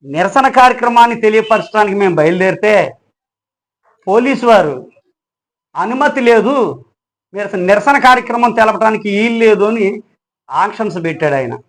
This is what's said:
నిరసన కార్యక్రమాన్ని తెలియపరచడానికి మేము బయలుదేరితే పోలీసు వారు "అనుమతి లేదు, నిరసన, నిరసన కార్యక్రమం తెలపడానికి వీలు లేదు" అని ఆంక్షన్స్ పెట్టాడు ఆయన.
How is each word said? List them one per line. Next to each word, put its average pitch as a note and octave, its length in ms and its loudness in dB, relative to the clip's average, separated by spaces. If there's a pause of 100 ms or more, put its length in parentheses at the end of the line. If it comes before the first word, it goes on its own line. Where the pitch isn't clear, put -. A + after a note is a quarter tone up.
నిరసన F#3+ 420 -2
కార్యక్రమాన్ని A#3+ 720 2
తెలియపరచడానికి G#3+ 760 0
మేము F#3+ 180 0
బయలుదేరితే F3+ 580 0 (1300)
పోలీసు B3 380 0
వారు F#3 300 4 (1000)
"అనుమతి B3+ 460 -2
లేదు, A#3 320 2 (800)
నిరసన, G3 320 -8
నిరసన G#3 320 2
కార్యక్రమం A#3+ 540 2
తెలపడానికి A3 580 0
వీలు A3+ 300 -2
లేదు" G#3+ 260 4
అని G#3+ 220 -2 (600)
ఆంక్షన్స్ F#3 540 -4
పెట్టాడు D#3 320 -2
ఆయన. B2+ 180 -4 (160)